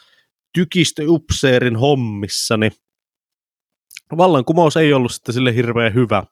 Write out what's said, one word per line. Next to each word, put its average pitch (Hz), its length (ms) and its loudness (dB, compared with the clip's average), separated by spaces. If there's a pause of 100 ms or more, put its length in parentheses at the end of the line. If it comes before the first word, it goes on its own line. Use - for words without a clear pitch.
(520)
tykistöupseerin 151 1200 0
hommissa, 113 800 -2
niin 107 160 0 (1400)
vallankumous 165 600 2
ei 156 160 4
ollut 123 200 0
sitten - 220 -8
sille 127 200 0
hirveän 117 400 0
hyvä. 110 380 0